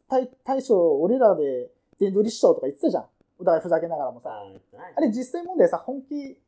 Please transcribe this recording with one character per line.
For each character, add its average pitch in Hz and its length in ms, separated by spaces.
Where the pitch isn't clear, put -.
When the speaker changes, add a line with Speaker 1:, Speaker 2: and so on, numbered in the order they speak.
Speaker 1:
大-、 262 200
大 269 160
賞、 170 400
俺 214 180
ら 214 160
で 135 360
全 196 140
取 208 140
り 233 40
し - 120
よ 175 100
う - 40
と - 40
か - 60
言 143 80
っ - 20
て - 60
た 311 80
じ - 80
ゃ - 20
ん。 113 60
お 180 60
互 165 140
い 160 40
ふ 180 80
ざ 160 100
け 165 80
な 165 80
が 143 80
ら 123 80
も 120 80
さ。 - 100
Speaker 2:
あ - 140
ー、 95 60
言 - 80
っ - 20
て - 160
な 339 140
い。 - 40
Speaker 1:
あ - 60
れ 302 80
実 240 160
際 339 200
問 359 120
題 190 140
さ、 170 80
本 262 240
気 277 460